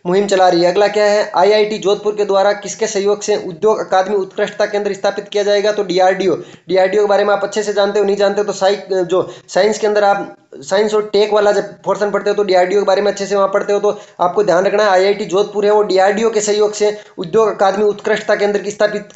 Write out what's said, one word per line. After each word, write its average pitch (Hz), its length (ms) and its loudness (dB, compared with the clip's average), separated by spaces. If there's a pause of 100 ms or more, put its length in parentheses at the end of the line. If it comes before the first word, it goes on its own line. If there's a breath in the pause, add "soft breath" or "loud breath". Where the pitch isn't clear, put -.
मुहिम 190 220 0
चला 190 220 4
रही 175 120 2
है। 175 100 2
अगला 202 160 2
क्या 208 180 0
है? 208 300 0
आईआईटी 208 420 2
जोधपुर 202 380 -2
के 208 100 -2
द्वारा 196 300 2
किसके 196 320 -6
सहयोग 202 340 -2
से 208 160 -2
उद्योग 185 420 -2
अकादमी 190 360 0
उत्कृष्टता 202 500 -2
केंद्र 208 280 -4
स्थापित 202 360 -4
किया 208 140 -2
जाएगा? 208 280 2
तो 208 120 -2
डीआरडीओ, 185 520 2 (320 loud breath)
डीआरडीओ 185 340 2
के 202 60 2
बारे 202 160 2
में 202 100 2
आप 196 100 0
अच्छे 202 200 -4
से 208 100 -4
जानते 202 260 0
हो, 202 60 2
नहीं 196 120 0
जानते 202 240 0
हो 202 40 -2
तो 202 80 -4
साइ-, 196 400 -2
जो 180 360 0 (180 loud breath)
साइंस 208 320 0
के 214 80 0
अंदर 208 160 2
आप 196 320 0 (200)
साइंस 202 380 -2
और 214 200 0
टेक 208 200 2
वाला 208 180 4
जब 196 160 -2 (160)
portion 196 280 -2
पढ़ते 190 180 -2
हो 202 60 -2
तो 202 80 0
डीआरडीओ 185 360 2
के 196 60 0
बारे 190 160 2
में 202 100 2
अच्छे 196 140 -6
से 196 100 -4
वहाँ 196 120 2
पढ़ते 202 260 -2
हो। 202 60 0
तो 202 100 0 (300 loud breath)
आपको 180 240 0
ध्यान 180 220 2
रखना 202 180 2
है 214 60 2
आईआईटी 196 360 2
जोधपुर 202 400 -2
है 208 60 4
वो 208 120 4
डीआरडीओ 202 460 2
के 214 120 -2
सहयोग 208 320 0
से 208 240 -2 (200 loud breath)
उद्योग 196 320 0
अकादमी 196 340 0
उत्कृष्टता 208 520 0
केंद्र 202 240 0
की 196 120 -6
स्थापित 208 440 -2